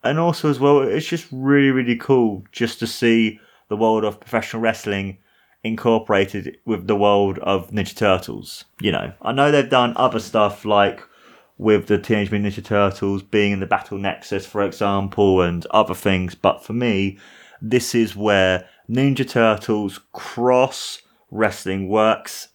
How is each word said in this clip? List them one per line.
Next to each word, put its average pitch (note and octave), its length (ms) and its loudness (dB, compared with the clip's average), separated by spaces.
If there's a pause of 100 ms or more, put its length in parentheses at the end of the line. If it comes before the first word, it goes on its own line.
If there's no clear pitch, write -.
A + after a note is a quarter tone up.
And C#3 160 -2
also E3 320 0
as C3 80 -2
well, C#3+ 220 4
it's C3+ 260 -2
just E3 240 -6
really, C3+ 400 2
really B2 260 0
cool A#2 540 0
just - 300 -6
to A2+ 80 -4
see A2+ 500 0 (300)
the G#2 80 -4
world A2 280 2
of G#2 140 -4
professional A2+ 420 -6
wrestling G2+ 580 -4 (440)
incorporated A2 1000 0
with G2+ 240 -4
the G#2+ 80 2
world G2+ 420 2
of G2 320 -2
Ninja G2+ 260 -6
Turtles. F#2 680 -2 (160)
You G2+ 100 -2
know, - 220 -6 (100)
I G#2 80 -4
know C#3 220 2
they've C3 180 2
done B2 240 4
other B2 240 0
stuff, G#2 460 -2
like G2+ 360 2 (580)
with G#2 280 2
the G#2 100 2
Teenage G2+ 340 -2
Mutant G2+ 240 -2
Ninja F#2+ 80 -12
Turtles G2 600 0
being G#2 280 0
in F#2+ 100 -2
the F#2+ 60 -6
Battle G2 300 -4
Nexus, G2 480 -6
for G#2 180 -4
example, G2 800 2
and F2 300 0
other F2+ 240 2
things, F2+ 400 -2
but - 280 -2
for G#2+ 120 -10
me, G2+ 440 -2 (440)
this A#2+ 320 0
is A2 200 0
where F#2+ 540 2 (220)
Ninja C3 360 0
Turtles G#2+ 720 0 (140)
cross - 880 -2 (300)
wrestling F#2+ 580 -4
works G#2+ 680 0